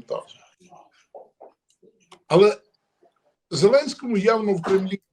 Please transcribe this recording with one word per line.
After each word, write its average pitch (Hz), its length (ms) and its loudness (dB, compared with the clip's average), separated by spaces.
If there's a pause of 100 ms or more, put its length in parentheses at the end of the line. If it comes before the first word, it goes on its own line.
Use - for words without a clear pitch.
тазом. - 320 -14 (1900)
Але 196 320 4 (920)
Зеленському 240 680 0
явно 214 380 0
в 170 80 -8
Кремлі 190 380 -2 (120)